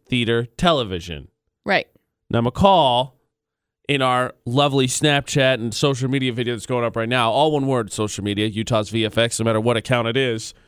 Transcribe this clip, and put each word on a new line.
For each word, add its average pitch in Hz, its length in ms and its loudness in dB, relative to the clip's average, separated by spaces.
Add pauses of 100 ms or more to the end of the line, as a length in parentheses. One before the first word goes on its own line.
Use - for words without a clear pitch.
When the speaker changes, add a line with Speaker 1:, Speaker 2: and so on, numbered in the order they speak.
Speaker 1:
theater, 117 380 0 (120)
television. 92 720 -2 (380)
Speaker 2:
Right. 190 220 0 (420)
Speaker 1:
Now, 117 120 0
McCall, 135 720 2 (760)
in 139 120 0
our 127 320 0 (120)
lovely 135 420 2
Snapchat 139 680 2
and 113 180 -4
social 131 360 0
media 131 220 -2
video 120 240 -4
that's 104 100 -10
going 120 200 -2
up 113 100 -4
right 113 140 -4
now, 120 220 2
all 147 200 4
one 139 160 0
word, 120 240 -2
social 104 320 -4
media, 104 240 -2
Utah's 107 420 -2
V 110 160 -2
F 104 120 -6
X, 117 220 2
no 113 40 -2
matter 113 160 0
what 117 160 0
account 117 320 -2
it 117 80 -2
is, 123 380 -2 (140)